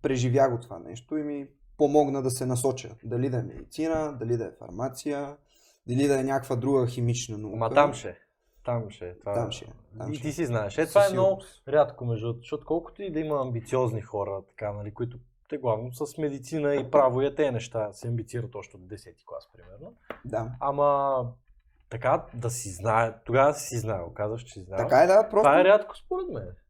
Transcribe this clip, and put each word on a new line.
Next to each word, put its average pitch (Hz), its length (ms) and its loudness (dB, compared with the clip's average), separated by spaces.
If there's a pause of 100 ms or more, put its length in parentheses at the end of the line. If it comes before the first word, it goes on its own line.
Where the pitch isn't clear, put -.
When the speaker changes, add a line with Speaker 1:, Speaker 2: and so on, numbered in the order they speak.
Speaker 1:
преживя 131 480 2
го 120 100 -2
това 95 200 -14
нещо 117 380 -10
и 151 60 -4
ми 143 240 -8 (300)
помогна 143 440 4
да 131 100 -2
се 131 140 -4
насоча. 123 580 -2
Дали 120 260 -2
да 127 80 -2
е 113 60 -2
медицина, 156 760 -4
дали 117 180 -2
да 113 80 -4
е 87 140 -10
фармация, 139 800 -6 (500)
дали 131 200 2
да 139 120 4
е 131 40 0
някаква 135 320 -2
друга 127 320 2
химична 117 500 -2
наука. 107 200 -8
Speaker 2:
Ма 113 160 0
там 143 200 6
ще. 92 240 -10 (480)
Там 117 240 -4
ще. 90 300 -14
Това 101 140 -6
Speaker 1:
Там 117 180 -2
ще, - 140 -12 (320)
там 107 140 -8
Speaker 2:
И 104 40 -4
Speaker 1:
ще. 117 120 -10
Speaker 2:
ти 151 40 -2
си 165 140 -2
знаеш. 110 320 -2
Е, 156 40 2
Speaker 1:
Със 160 80 2
Speaker 2:
това 202 160 6
е 196 80 0
много 190 280 2
Speaker 1:
сигурност. - 260 -20
Speaker 2:
рядко, 139 380 2
между 117 220 -2
другото, 117 160 -6
защото - 220 -8
колкото 165 380 -6
и 190 80 -8
да 156 80 -4
има 151 220 -2
амбициозни 117 600 -2
хора, 98 480 -6
така, 104 240 -8
нали, 104 200 -10
които 120 240 -8 (320)
те 151 80 -8
главно 123 360 -2
с 147 240 -8
медицина 143 580 -2
и 131 160 -2
право 131 300 6
и 139 140 0
те 147 160 2
неща 120 420 -4
се - 140 -12
амбицират 120 480 -6
още 101 220 -14
от 90 100 -20
десети 95 380 -18
клас, - 280 -14
примерно. 110 400 -20 (320)
Speaker 1:
Да. 113 340 -4
Speaker 2:
Ама 143 560 2 (760)
така 127 440 0
да 120 160 -4
си 110 200 -6
знае, 110 440 2 (120)
тогава 135 280 6
си 127 240 -8
знаел, 104 360 -4
казваш, 107 300 -6
че - 100 -20
си 98 100 -16
знаел. 95 200 -4
Speaker 1:
Така 131 200 6
е, 175 40 8
да, 196 220 8
просто 208 80 0 (100)
Speaker 2:
Това 156 140 8
е - 20 6
рядко 208 340 6
според 370 320 -6
мен. 107 180 -8 (220)